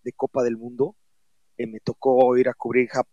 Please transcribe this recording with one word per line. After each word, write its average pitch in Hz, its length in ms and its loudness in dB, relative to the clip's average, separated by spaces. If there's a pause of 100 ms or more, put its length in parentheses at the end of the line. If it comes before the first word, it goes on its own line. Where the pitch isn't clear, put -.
de 123 100 -8
Copa 131 300 -4
del 117 140 -2
Mundo, 123 400 -6 (600)
eh, 120 100 -6
me 110 120 -14
tocó 127 580 2
ir 127 120 4
a 120 60 -4
cubrir 120 340 0
Jap-, 127 240 -2